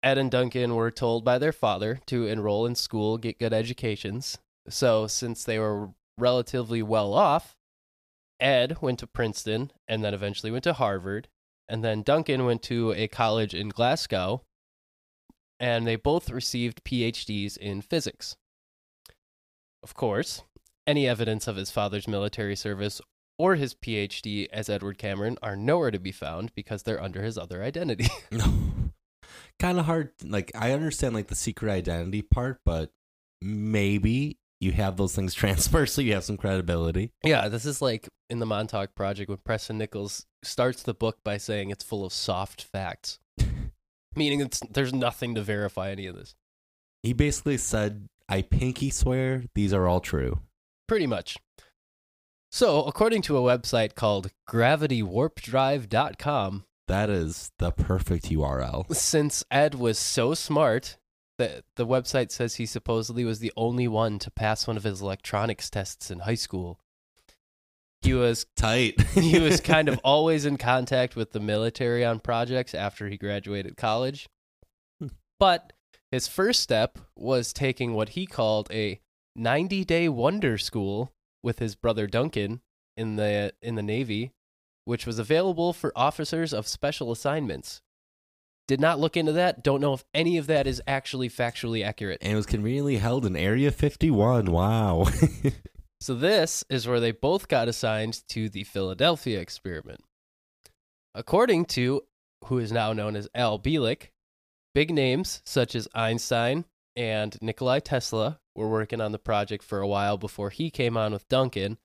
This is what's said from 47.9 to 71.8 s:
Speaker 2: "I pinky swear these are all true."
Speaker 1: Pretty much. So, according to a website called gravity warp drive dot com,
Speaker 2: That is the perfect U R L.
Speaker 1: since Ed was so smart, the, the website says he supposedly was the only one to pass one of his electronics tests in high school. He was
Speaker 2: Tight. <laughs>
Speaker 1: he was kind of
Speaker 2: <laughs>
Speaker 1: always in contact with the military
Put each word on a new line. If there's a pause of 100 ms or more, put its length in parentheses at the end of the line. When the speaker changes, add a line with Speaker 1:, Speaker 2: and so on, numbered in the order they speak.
Speaker 2:
"I
pinky
swear (100)
these
are
all
true." (480)
Speaker 1:
Pretty
much. (1120)
So,
according
to
a (180)
website
called (160)
gravity
warp
drive
dot
com, (240)
Speaker 2:
That
is
the
perfect
U
R
L.
Speaker 1:
since
Ed
was
so
smart, (400)
the, (120)
the
website
says
he
supposedly
was
the
only
one
to
pass
one
of
his
electronics
tests
in
high
school. (1200)
He
was (100)
Speaker 2:
Tight.
<laughs>
Speaker 1:
he
was
kind
of
Speaker 2:
<laughs>
Speaker 1:
always
in
contact
with
the
military